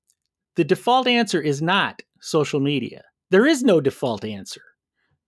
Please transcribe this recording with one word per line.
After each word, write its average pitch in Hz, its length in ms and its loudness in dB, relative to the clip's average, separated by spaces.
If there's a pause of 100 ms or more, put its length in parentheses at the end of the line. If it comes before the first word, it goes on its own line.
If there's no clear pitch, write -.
(560)
the 170 80 2
default 240 420 0
answer 233 340 0
is 147 220 -2
not 170 400 -2 (180)
social 151 380 -2
media. 139 460 -4 (260)
There 196 160 6
is 294 160 2
no 196 180 4
default 127 440 -4
answer 104 380 -12 (640)